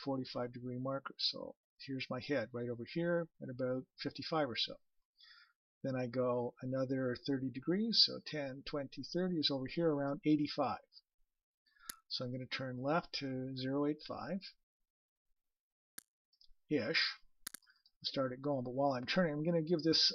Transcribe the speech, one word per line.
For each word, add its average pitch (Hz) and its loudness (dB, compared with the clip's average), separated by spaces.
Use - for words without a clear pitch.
forty-five 127 -2
degree 123 -6
marker. 135 -4
So - -4
here's 131 -4
my 127 -4
head 123 -2
right 120 -4
over 120 -6
here 170 0
at 135 -6
about 127 -2
fifty-five 143 -2
or 110 -6
so. - -2
Then 131 -2
I 127 0
go 123 0
another 131 2
thirty 135 2
degrees, 180 4
so - 0
ten, 139 -6
twenty, 143 -4
thirty 175 2
is 143 2
over 135 0
here 165 2
around 143 0
eighty-five. 147 2
So - -4
I'm 123 -6
gonna 127 -6
turn 127 -6
left 156 0
to 131 -4
zero 135 0
eight 151 0
five-ish. 120 -6
Start 131 -2
it 127 -10
going, 139 0
but 123 -4
while 139 4
I'm 123 -2
turning, 175 4
I'm 147 0
gonna 170 4
give 160 2
this - 6